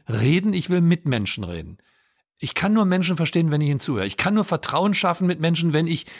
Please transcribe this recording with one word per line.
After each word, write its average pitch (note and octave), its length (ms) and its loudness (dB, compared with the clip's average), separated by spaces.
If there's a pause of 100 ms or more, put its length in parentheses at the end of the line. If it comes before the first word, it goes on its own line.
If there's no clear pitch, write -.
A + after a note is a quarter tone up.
reden, E3 460 2
ich F3+ 160 -4
will F3+ 100 2
mit E3+ 260 2
Menschen A2 380 -2
reden. E2+ 340 -10 (640)
Ich - 120 -8
kann G3+ 180 0
nur G#3+ 140 2
Menschen F3+ 300 0
verstehen, E3 340 0
wenn D3+ 100 0
ich D3 80 0
ihnen C#3 120 0
zuhöre. G2+ 260 -2
Ich G2 100 -6
kann G3 160 0
nur G#3+ 120 2
Vertrauen F3+ 500 0
schaffen F3+ 320 0
mit E3 140 0
Menschen, E3 340 2
wenn D#3+ 120 2
ich, E3 200 -4 (140)